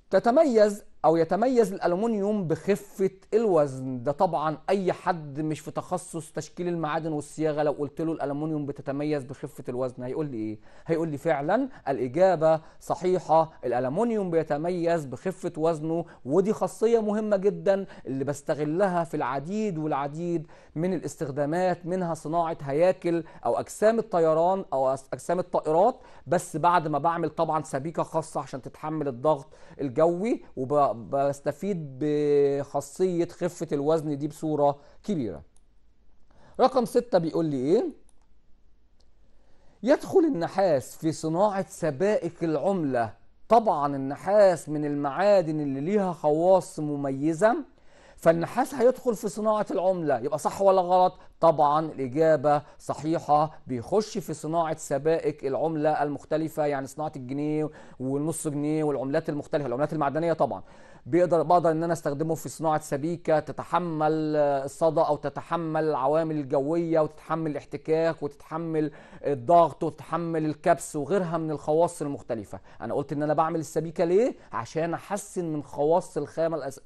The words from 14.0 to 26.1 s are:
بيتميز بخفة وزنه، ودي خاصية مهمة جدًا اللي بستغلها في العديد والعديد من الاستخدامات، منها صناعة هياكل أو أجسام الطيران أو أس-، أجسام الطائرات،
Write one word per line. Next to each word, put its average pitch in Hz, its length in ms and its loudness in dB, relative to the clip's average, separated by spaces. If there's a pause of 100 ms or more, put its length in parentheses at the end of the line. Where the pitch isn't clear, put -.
بيتميز 165 720 0
بخفة 175 520 -6
وزنه، 160 480 -2 (200)
ودي 185 280 2
خاصية 220 460 2
مهمة 208 380 0
جدًا 190 480 0 (220)
اللي 135 160 -4
بستغلها 156 800 -2
في 156 140 -8
العديد 151 600 -4
والعديد 156 720 -4 (280)
من 180 180 -2
الاستخدامات، 160 920 -2
منها 175 280 -2
صناعة 160 480 -4
هياكل 165 640 0 (220)
أو 117 140 0
أجسام 220 400 0
الطيران 175 760 2
أو 131 220 0
أس-، - 180 -10
أجسام 170 260 -4
الطائرات، 180 600 2 (280)